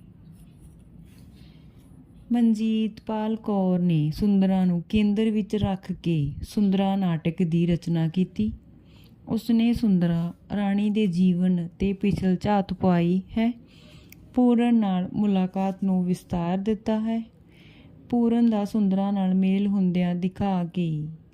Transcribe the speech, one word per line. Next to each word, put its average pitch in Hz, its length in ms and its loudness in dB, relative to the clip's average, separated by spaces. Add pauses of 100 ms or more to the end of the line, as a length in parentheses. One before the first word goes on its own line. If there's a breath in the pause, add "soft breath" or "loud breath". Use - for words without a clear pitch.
(2250 loud breath)
ਮਨਜੀਤ 220 680 0
ਪਾਲ 220 360 -4
ਕੌਰ 190 420 0
ਨੇ 160 320 2
ਸੁੰਦਰਾਂ 190 560 2
ਨੂੰ 175 220 0
ਕੇਂਦਰ 214 420 0
ਵਿੱਚ 214 260 -4
ਰੱਖ 196 360 -2
ਕੇ 156 400 -2 (100)
ਸੁੰਦਰਾਂ 196 560 0
ਨਾਟਕ 170 440 -2
ਦੀ 170 240 0
ਰਚਨਾ 165 420 0
ਕੀਤੀ। 185 440 -2 (760 loud breath)
ਉਸਨੇ 226 440 2
ਸੁੰਦਰਾਂ 175 840 0
ਰਾਣੀ 202 340 0
ਦੇ 214 160 0
ਜੀਵਨ 180 600 2 (100)
'ਤੇ 196 140 0
ਪਿਛਲ 190 480 0
ਝਾਤ 202 320 0
ਪਾਈ 180 500 2 (160)
ਹੈ। 226 140 2 (840 loud breath)
ਪੂਰਨ 240 400 4
ਨਾਲ 190 380 0
ਮੁਲਾਕਾਤ 190 720 0
ਨੂੰ 185 200 2
ਵਿਸਤਾਰ 180 540 -2
ਦਿੱਤਾ 214 420 -2
ਹੈ। 226 220 -4 (880 loud breath)
ਪੂਰਨ 233 400 2
ਦਾ 208 140 0
ਸੁੰਦਰਾਂ 196 480 0
ਨਾਲ 185 220 0
ਮੇਲ 190 320 2
ਹੁੰਦਿਆਂ 180 480 0
ਦਿਖਾ 185 500 -4
ਕੇ 160 440 -4 (260)